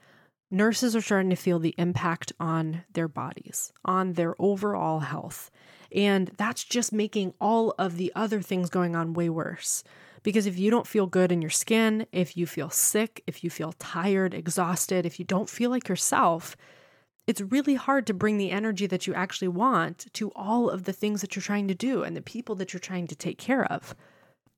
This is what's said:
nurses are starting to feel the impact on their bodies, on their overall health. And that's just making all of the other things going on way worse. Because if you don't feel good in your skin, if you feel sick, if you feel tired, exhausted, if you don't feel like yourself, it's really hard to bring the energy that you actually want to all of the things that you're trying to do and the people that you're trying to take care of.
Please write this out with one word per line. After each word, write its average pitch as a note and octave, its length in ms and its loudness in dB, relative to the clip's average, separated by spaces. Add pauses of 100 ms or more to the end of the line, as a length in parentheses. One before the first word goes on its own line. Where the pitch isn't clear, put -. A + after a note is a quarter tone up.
(500)
nurses A3 460 4
are A3+ 60 2
starting F#3+ 280 4
to F3+ 60 4
feel F3 240 2
the D#3+ 180 0
impact F3 600 0
on D#3+ 540 -2
their E3 160 0
bodies, - 640 -10 (100)
on F#3 300 0
their E3+ 260 2
overall F#3+ 600 0
health. - 500 -8 (420)
And G3 440 4
that's A3+ 260 -2
just - 300 -2
making G#3 480 0
all A3+ 360 4
of F3 200 0
the F3+ 180 -2
other G#3 260 0
things F3+ 280 0
going F3 260 2
on E3 160 0
way E3+ 160 0
worse. - 560 -4 (400)
Because G#3 220 2
if F3+ 120 -4
you G3 140 4
don't A#3+ 160 2
feel G3+ 180 2
good F3+ 280 4
in E3+ 80 2
your D#3 100 -4
skin, A3 640 2
if F3+ 240 -2
you E3+ 80 0
feel D3+ 240 -6
sick, - 580 0
if - 160 -8
you E3+ 60 -2
feel E3 240 -6
tired, F#3+ 600 0
exhausted, F3 720 0
if - 140 -6
you F3 60 -8
don't F#3+ 240 0
feel A#3+ 200 0
like B3 200 -2
yourself, F3+ 640 2 (720)
it's A3+ 140 0
really C4 340 2
hard C4+ 320 0
to A3 80 2
bring G#3+ 220 2
the G3 120 0
energy G3+ 380 -2
that F3+ 180 -2
you F#3 80 -2
actually F#3 360 -2
want F3 640 0
to G#3 220 -4
all A3 320 0
of F#3 180 -4
the G3 80 -2
things G#3 280 -2
that - 140 -8
you're F#3+ 80 -6
trying G#3 240 0
to F#3+ 80 0
do A#3+ 260 -2
and E3 160 -6
the - 60 -10
people A3 320 -8
that F#3 180 -6
you're F3+ 60 -8
trying F3+ 260 -6
to - 100 -10
take - 220 -6
care B3+ 340 0
of. - 220 -8 (640)